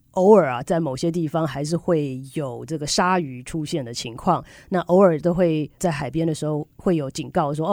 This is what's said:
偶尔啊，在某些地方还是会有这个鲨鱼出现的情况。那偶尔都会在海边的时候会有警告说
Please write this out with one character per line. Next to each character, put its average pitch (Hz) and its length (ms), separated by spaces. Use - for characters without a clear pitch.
偶 190 240
尔 165 120
啊， 123 140
在 170 160
某 135 180
些 170 140
地 165 160
方 160 180
还 139 200
是 160 120
会 147 460
有 123 300
这 147 140
个 147 80
鲨 185 320
鱼 131 240
出 156 220
现 147 200
的 117 80
情 120 220
况。 170 280
那 190 140
偶 180 200
尔 170 160
都 170 160
会 160 420
在 180 140
海 143 180
边 160 160
的 165 80
时 151 140
候 151 180
会 185 180
有 139 160
警 135 220
告 151 200
说 156 200